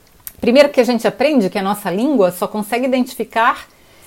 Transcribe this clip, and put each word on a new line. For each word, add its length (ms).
Primeiro 300
que 100
a 40
gente 220
aprende 420
que 100
a 40
nossa 280
língua 420
só 160
consegue 380
identificar 840